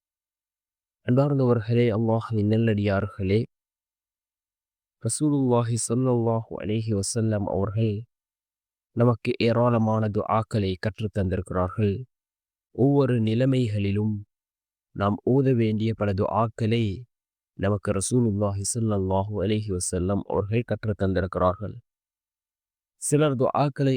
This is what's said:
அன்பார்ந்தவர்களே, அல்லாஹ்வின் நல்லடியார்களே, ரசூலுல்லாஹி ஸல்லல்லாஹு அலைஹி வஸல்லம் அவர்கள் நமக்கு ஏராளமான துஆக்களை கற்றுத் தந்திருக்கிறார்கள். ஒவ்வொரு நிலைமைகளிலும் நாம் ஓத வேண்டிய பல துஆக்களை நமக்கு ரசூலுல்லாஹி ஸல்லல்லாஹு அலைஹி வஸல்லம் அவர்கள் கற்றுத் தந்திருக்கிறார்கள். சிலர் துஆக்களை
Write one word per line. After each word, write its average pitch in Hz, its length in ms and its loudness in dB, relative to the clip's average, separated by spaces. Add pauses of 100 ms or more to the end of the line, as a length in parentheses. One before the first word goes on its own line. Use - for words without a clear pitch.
(1080)
அன்பார்ந்தவர்களே, 123 800 2
அல்லாஹ்வின் 113 640 0
நல்லடியார்களே, 104 920 0 (1600)
ரசூலுல்லாஹி 120 760 0
ஸல்லல்லாஹு 117 800 0
அலைஹி 110 360 -2
வஸல்லம் 104 540 0
அவர்கள் 104 480 0 (1040)
நமக்கு 120 420 2
ஏராளமான 113 720 2
துஆக்களை 104 720 -2
கற்றுத் - 360 -6
தந்திருக்கிறார்கள். 92 800 0 (800)
ஒவ்வொரு 139 460 4
நிலைமைகளிலும் 110 960 0 (800)
நாம் 101 200 0 (100)
ஓத 131 280 2
வேண்டிய 110 400 0
பல 101 180 -2
துஆக்களை 110 720 0 (720)
நமக்கு 101 340 0
ரசூலுல்லாஹி 101 720 0
ஸல்லல்லாஹு 101 760 -2
அலைஹி 107 320 0
வஸல்லம் 90 520 -2
அவர்கள் 104 440 -2
கற்றுத் 107 320 -4
தந்திருக்கிறார்கள். 92 760 -2 (1300)
சிலர் 147 340 2
துஆக்களை 135 600 0